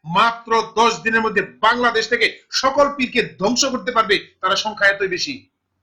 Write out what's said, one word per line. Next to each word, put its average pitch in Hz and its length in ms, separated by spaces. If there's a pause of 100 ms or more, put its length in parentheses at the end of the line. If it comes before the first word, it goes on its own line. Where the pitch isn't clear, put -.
মাত্র 220 580 (120)
দশ 220 260
দিনের 226 200
মধ্যে 202 220
বাংলাদেশ 226 640
থেকে 226 320 (100)
সকল 277 460
পীরকে 247 260
ধ্বংস 214 420
করতে 247 280
পারবে, 208 480
তারা 190 160
সংখ্যা 202 320
এতই 196 200
বেশি। 165 420 (320)